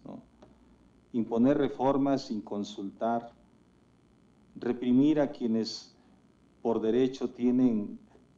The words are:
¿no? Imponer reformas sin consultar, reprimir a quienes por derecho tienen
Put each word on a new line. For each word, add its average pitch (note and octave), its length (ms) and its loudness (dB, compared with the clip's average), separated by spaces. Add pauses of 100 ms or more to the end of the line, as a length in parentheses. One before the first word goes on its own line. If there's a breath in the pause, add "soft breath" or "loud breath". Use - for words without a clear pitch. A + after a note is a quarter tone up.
¿no? - 180 -16 (880)
Imponer A#2+ 440 2
reformas C3+ 680 0
sin G#2+ 180 -6
consultar, G#2 920 -6 (1200)
reprimir B2+ 640 2
a C#3 120 2
quienes - 640 -4 (680 soft breath)
por A2+ 180 0
derecho B2 480 0
tienen B2 680 0 (380 soft breath)